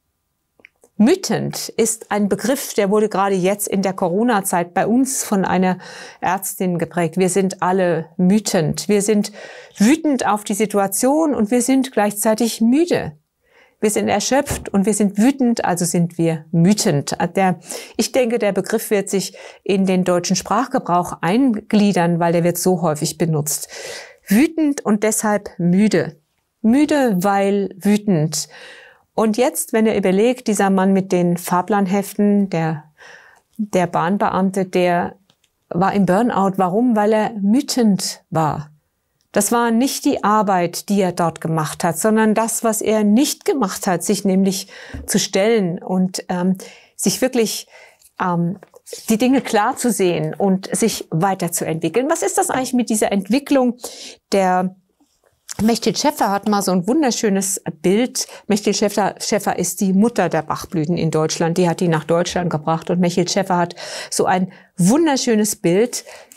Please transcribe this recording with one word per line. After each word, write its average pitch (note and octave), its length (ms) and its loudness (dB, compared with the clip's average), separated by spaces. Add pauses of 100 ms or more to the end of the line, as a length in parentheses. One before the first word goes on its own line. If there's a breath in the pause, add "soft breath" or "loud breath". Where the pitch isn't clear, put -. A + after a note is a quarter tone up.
(960)
Wütend G#3 720 0
ist - 420 -4
ein G#3 180 0
Begriff, B3 460 -4
der G3+ 140 0
wurde G#3+ 200 2
gerade G3 260 0
jetzt F#3+ 320 -2
in G3 140 -2
der F#3+ 120 -2
Corona-Zeit F#3+ 800 -2
bei F#3+ 140 0
uns B3+ 360 0
von F#3+ 200 0
einer F#3 360 0 (420 loud breath)
Ärztin F3+ 560 -4
geprägt. E3 400 -4
Wir F3+ 120 2
sind F#3+ 320 -2
alle F3 440 0 (120)
wütend. F3+ 680 0
Wir G#3 140 2
sind G#3 300 0 (460 loud breath)
wütend C#4 480 4
auf G#3 180 0
die G#3+ 100 -4
Situation A3 800 0
und G#3 160 0
wir B3 100 4
sind C4 300 2
gleichzeitig A3 680 0
müde. C4+ 560 2 (640 soft breath)
Wir G#3+ 80 2
sind G#3 200 0
erschöpft B3+ 600 -2
und G3 160 2
wir G#3+ 80 2
sind G3+ 240 0
wütend, A#3+ 480 2
also F3+ 200 0
sind E3+ 340 0
wir D#3+ 320 0
wütend. E3+ 680 2 (180)
Der, F#3 240 2 (380 loud breath)
ich - 140 -2
denke, A#3+ 260 0
der G3+ 140 0
Begriff A3 400 -2
wird G3 180 0
sich F#3+ 260 -4 (280 loud breath)
in F#3+ 240 0
den F#3 160 2
deutschen F3+ 320 0
Sprachgebrauch F3+ 880 -2
eingliedern, G3+ 960 2
weil E3+ 120 2
der E3+ 120 2
wird F3 160 0
so F#3 240 0
häufig D#3 340 -2
benutzt. D#3 520 -2 (580 loud breath)
Wütend D4 580 2
und G#3 160 0
deshalb G#3+ 560 0
müde. F3+ 640 2 (400)
Müde, C4+ 640 2
weil G3 520 0
wütend. G3 760 0 (680 loud breath)
Und G#3+ 220 0
jetzt, - 360 -2
wenn A3 140 4
ihr G#3+ 80 0
überlegt, G#3 520 2
dieser G3+ 220 2
Mann F#3+ 240 2
mit F#3+ 180 0
den F3 260 2
Fahrplanheften, G3 1120 0
der, D#3+ 320 -2 (720 loud breath)
der F#3 300 0
Bahnbeamte, F#3+ 800 0
der F3+ 500 0 (540)
war F3+ 240 0
im G3 120 2
Burnout. F#3+ 520 2
Warum? G#3 380 2
Weil G#3+ 180 2
er G#3+ 180 0 (100)
wütend A3 880 0
war. D3+ 400 -2 (600)
Das G#3 200 0
war A#3 200 2
nicht B3+ 340 0
die C#4 180 0
Arbeit, G3 640 0
die G3+ 120 2
er F3+ 120 0
dort E3 260 -2
gemacht D#3+ 440 -4
hat, E3+ 140 0
sondern A3 360 2
das, A3 300 -2
was A3 180 0
er G#3+ 220 0
nicht A3 420 2
gemacht B3 420 -2
hat, F3 160 0
sich F#3+ 220 -2
nämlich F#3+ 420 0 (380 loud breath)
zu G3+ 140 0
stellen G3 600 0
und, F#3 460 -2
ähm, F#3 300 0 (380 loud breath)
sich - 260 -4
wirklich, B3+ 460 -2 (520 loud breath)
ähm, F3 400 -2 (500)
die A3 80 2
Dinge B3+ 240 2
klar A3 360 0
zu A#3+ 140 0
sehen E3 420 0
und F#3+ 420 0
sich - 360 -2
weiterzuentwickeln. F3 1000 -2
Was E4+ 140 -2
ist - 140 -2
das F#4+ 120 0
eigentlich B3+ 240 -4
mit A#3+ 160 0
dieser A3 220 0
Entwicklung? B3 680 0 (560 loud breath)
Der F#3 420 2 (840)
Mechthild A3 360 0
Schäffer C#4 340 0
hat G3+ 160 -2
mal G#3 140 2
so F#3 100 0
ein F3+ 160 0
wunderschönes A3+ 720 0 (200)
Bild. A#3 460 0 (200 loud breath)
Mechthild G#3+ 280 0
Schäffer, G3+ 440 0
Schäffer - 380 -2
ist - 240 -4
die F#3+ 120 2
Mutter G#3 360 2
der D#3+ 120 -2
Bachblüten D#3+ 560 -4
in D#3+ 140 0
Deutschland. D#3+ 460 0
Die F3+ 120 2
hat E3 100 -2
die F3+ 80 0
nach D#3 160 0
Deutschland F3 460 0
gebracht. D#3+ 400 -4
Und F3+ 100 0
Mechthild F3 320 0
Schäffer F#3+ 260 0
hat F3 180 -2 (340 loud breath)
so - 160 -2
ein F#3 260 0 (260 loud breath)
wunderschönes A#3+ 800 2
Bild, G3+ 480 0 (340 loud breath)